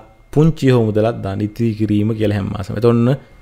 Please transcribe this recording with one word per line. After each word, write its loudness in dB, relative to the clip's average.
පුංචි 2
හෝ 4
මුදලක් -2
දාන්න. -6
ඉතිරි -2
කිරීම 0
කියලා -2
හැම -4
මාසෙම. -8
එතකොට 2
ඔන්න 2